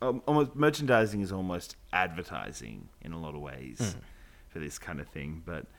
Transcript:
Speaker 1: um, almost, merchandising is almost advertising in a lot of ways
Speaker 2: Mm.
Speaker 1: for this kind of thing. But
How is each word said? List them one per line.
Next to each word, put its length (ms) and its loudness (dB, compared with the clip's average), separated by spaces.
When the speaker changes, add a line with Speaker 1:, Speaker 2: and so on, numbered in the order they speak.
Speaker 1:
um, 260 0
almost, 300 6
merchandising 640 6
is 100 -2
almost 460 -4
advertising 960 -2
in 100 -10
a 80 -8
lot 140 -8
of 80 -8
ways 380 -12
Speaker 2:
Mm. 200 -2
Speaker 1:
for 120 -10
this 180 -8
kind 200 -8
of 100 -10
thing. 360 -8
But 220 -8